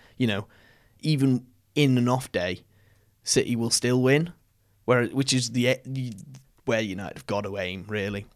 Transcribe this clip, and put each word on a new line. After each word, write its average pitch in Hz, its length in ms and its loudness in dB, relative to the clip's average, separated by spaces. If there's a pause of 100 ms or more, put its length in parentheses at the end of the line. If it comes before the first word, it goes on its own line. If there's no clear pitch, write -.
(180)
You 123 100 0
know, 101 200 -2 (520)
even 135 460 2 (280)
in 139 240 4
an 123 120 2
off 127 220 -2
day, 92 320 -4 (600)
City - 320 0
will 113 140 0
still 123 320 2
win, 147 320 2 (520)
where, 120 220 4
which 135 260 -2
is 120 180 0
the, 123 280 0 (840)
where 113 160 0
United 95 360 -6
have - 100 -18
gotta 101 300 -4
aim, 92 300 -6
really. 101 380 -4 (100)